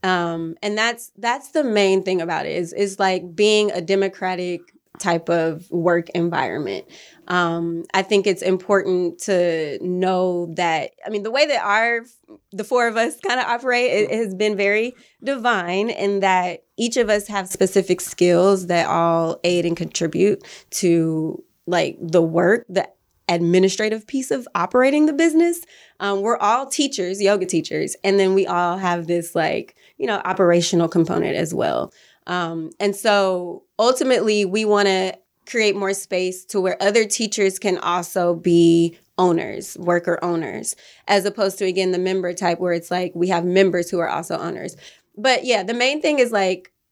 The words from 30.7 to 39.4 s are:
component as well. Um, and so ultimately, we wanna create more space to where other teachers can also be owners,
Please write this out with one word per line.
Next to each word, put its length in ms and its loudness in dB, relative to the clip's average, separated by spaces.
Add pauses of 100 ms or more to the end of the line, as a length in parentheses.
component 480 0
as 180 -4
well. 400 -2 (320)
Um, 540 -6
and 160 0
so 680 0 (160)
ultimately, 640 2
we 200 -2
wanna 480 2 (320)
create 320 0
more 160 -2
space 500 -6
to 160 -4
where 240 -2
other 220 2
teachers 520 -2
can 200 -2
also 580 -2
be 640 4 (200)
owners, 640 -2